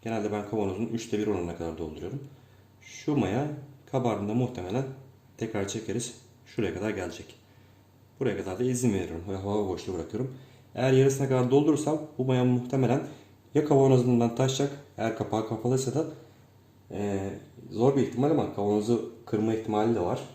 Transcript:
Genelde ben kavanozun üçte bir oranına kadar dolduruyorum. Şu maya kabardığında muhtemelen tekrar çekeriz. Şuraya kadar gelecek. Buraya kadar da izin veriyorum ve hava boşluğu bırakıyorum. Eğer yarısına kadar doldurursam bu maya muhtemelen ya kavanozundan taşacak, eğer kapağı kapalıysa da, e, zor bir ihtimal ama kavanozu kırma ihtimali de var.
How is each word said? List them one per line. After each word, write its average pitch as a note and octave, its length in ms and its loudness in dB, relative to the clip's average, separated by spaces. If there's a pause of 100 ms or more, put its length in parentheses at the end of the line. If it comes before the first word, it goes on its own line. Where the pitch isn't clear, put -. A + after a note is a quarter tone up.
Genelde G#2+ 300 -4
ben G#2 180 -4
kavanozun G#2 360 -2
üçte A2+ 340 -4
bir G#2+ 80 0
oranına F2 300 -2
kadar E2 200 -6
dolduruyorum. E2 500 -8 (540)
Şu - 340 -6
maya A#2 320 0 (440)
kabardığında G#2+ 420 -2
muhtemelen A#2 520 -2 (520)
tekrar G2+ 300 -4
çekeriz. - 540 -8 (240)
Şuraya F#2+ 280 -4
kadar G2 160 -4
gelecek. F2+ 460 -8 (840)
Buraya A2 180 0
kadar F#2 220 -6
da B2 40 0
izin B2 300 2
veriyorum E2+ 360 -4
ve G2 60 -4
hava G2+ 340 -2
boşluğu F2+ 240 -6
bırakıyorum. G#2 440 -6 (380)
Eğer B2+ 160 2
yarısına C3+ 380 6
kadar B2+ 220 4
doldurursam D3 500 4 (160)
bu B2+ 80 -2
maya B2+ 180 4
muhtemelen B2+ 640 2 (480)
ya D3+ 100 4
kavanozundan B2 680 6
taşacak, C3+ 360 0 (260)
eğer A2+ 200 -2
kapağı G#2+ 320 -2
kapalıysa B2 440 0
da, D#3 120 0 (840)
e, G2 380 -4 (420)
zor C3 240 4
bir C3+ 60 4
ihtimal C3 300 2
ama C3 240 0
kavanozu G#2 580 0 (120)
kırma A2 280 0
ihtimali A2 420 2
de G#2 40 -2
var. F#2 200 0 (160)